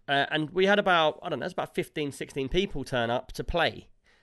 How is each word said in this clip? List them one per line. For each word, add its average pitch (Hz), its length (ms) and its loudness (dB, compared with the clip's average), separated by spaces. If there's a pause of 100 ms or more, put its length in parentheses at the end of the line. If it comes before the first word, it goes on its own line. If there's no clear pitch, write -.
Uh, 139 220 2
and 156 200 -2
we 185 160 2
had 202 120 6
about, 165 440 4
I 180 60 -10
don't 143 120 -4
know, 147 60 -4
it's 175 60 -6
about - 220 -6
fifteen, 151 380 -4
sixteen 143 360 -6
people 180 360 -2
turn 117 260 0
up 123 220 -4
to - 120 -8
play. 156 440 -2 (340)